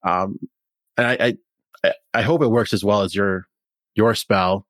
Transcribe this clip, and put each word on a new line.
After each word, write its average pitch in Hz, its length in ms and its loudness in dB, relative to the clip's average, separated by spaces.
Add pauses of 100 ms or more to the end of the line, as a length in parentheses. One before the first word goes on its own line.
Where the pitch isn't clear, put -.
Um, 92 360 -2 (580)
and 123 100 0
I, 123 60 0
I, 120 240 0 (480)
I, - 80 2 (220)
I 113 80 0
hope 151 200 2
it 135 60 2
works 113 240 2
as 98 120 -2
well 104 180 2
as 95 120 -4
your, 95 340 -2 (460)
your 110 200 2
spell. 98 560 -2